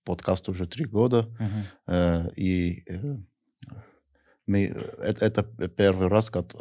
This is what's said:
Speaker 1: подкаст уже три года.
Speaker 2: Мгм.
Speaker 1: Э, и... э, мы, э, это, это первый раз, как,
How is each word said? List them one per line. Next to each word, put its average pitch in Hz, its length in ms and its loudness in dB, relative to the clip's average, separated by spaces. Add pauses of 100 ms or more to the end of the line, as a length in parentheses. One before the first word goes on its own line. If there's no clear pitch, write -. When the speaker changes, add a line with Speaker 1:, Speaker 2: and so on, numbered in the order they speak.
Speaker 1:
подкаст 92 460 -2
уже 92 180 -4
три 127 180 -6
года. 117 440 2 (100)
Speaker 2:
Мгм. 107 240 -2 (240)
Speaker 1:
Э, 85 480 2
и... 90 540 -2
э, 120 280 -6 (1300)
мы, 98 180 2
э, - 60 -4 (320)
это, 104 220 0
это 107 440 0
первый 95 400 4
раз, 107 200 4
как, 87 180 -4 (140)